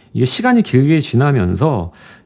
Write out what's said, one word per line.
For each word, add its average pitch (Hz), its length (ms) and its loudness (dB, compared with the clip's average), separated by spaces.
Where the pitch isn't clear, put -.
이게 120 120 0
시간이 240 380 0
길게 143 360 2
지나면서, 123 920 -2